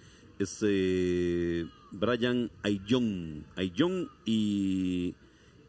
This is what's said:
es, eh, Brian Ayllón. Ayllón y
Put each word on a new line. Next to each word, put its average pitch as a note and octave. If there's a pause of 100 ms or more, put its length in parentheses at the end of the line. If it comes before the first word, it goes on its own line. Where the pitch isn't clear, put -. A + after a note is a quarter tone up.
(400)
es, -
eh, F2+ (240)
Brian A#2+ (120)
Ayllón. G2 (140)
Ayllón D3 (140)
y F#2+ (540)